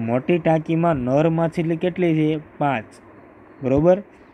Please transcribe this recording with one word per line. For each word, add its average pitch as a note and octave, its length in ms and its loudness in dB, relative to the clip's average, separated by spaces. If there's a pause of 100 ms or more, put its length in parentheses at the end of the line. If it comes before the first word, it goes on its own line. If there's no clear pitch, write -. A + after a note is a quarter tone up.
મોટી C3 340 0
ટાંકીમાં D#3+ 680 0
નર D3 240 2
માછલી E3 540 -2
કેટલી F3 300 0
છે? D#3 140 0 (300)
પાંચ. C3 420 -4 (640)
બરોબર? D3+ 360 4 (360)